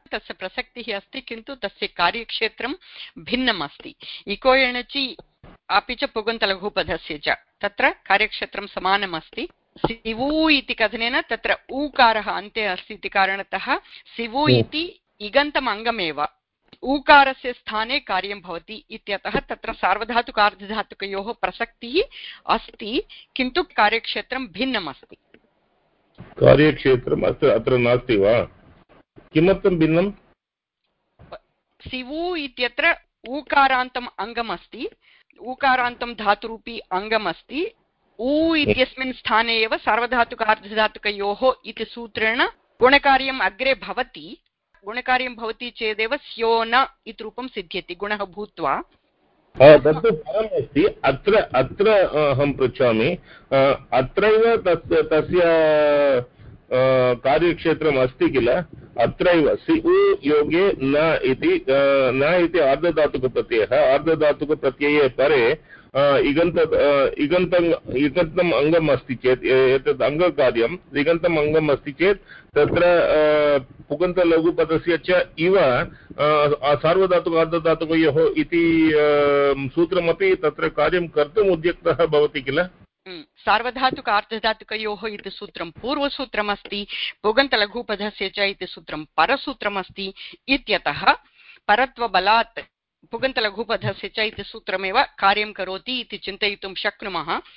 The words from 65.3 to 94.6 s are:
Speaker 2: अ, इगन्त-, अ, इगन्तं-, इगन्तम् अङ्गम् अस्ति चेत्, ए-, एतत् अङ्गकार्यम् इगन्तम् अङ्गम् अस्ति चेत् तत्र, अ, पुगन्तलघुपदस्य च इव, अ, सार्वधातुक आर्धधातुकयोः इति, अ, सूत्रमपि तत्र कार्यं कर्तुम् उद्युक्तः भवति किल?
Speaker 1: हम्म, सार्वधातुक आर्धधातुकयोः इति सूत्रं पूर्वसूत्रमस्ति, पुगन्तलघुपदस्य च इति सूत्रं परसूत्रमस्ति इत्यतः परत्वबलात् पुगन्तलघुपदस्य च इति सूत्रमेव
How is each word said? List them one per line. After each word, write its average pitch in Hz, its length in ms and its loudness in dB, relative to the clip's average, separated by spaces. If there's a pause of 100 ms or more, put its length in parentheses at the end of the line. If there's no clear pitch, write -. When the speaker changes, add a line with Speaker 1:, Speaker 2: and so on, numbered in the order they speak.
Speaker 2:
अ, 139 220 4
इगन्त-, 156 580 2
अ, 139 440 2
इगन्तं-, 170 800 0
इगन्तम् 160 560 0
अङ्गम् 151 380 2
अस्ति 131 240 -2
चेत्, 123 300 0
ए-, 131 300 4
एतत् 135 280 -2
अङ्गकार्यम् 139 960 0
इगन्तम् 165 420 0
अङ्गम् 151 320 0
अस्ति 139 220 -2
चेत् 196 260 0 (360)
तत्र, 147 280 2
अ, 151 760 4 (300)
पुगन्तलघुपदस्य 165 1120 0
च - 400 0
इव, 180 200 2
अ, 147 1160 0
सार्वधातुक 170 600 2
आर्धधातुकयोः 160 1000 2
इति, 160 560 2
अ, 143 840 2
सूत्रमपि 175 600 2
तत्र 156 320 -2
कार्यं 160 400 0
कर्तुम् 165 420 2
उद्युक्तः 165 560 0
भवति 151 360 0
किल? 135 180 -2
Speaker 1:
हम्म, 180 600 -12 (140)
सार्वधातुक 247 720 -2
आर्धधातुकयोः 214 1000 -4
इति 208 240 -10
सूत्रं 180 400 -12
पूर्वसूत्रमस्ति, 214 1160 -6 (360)
पुगन्तलघुपदस्य 214 1080 -2
च 185 100 -10
इति 196 280 -4
सूत्रं 160 380 -12
परसूत्रमस्ति 196 1080 -4 (340)
इत्यतः 196 640 0 (560)
परत्वबलात् 220 920 0 (520)
पुगन्तलघुपदस्य 214 960 -6
च - 100 -10
इति 214 240 -6
सूत्रमेव 196 600 -4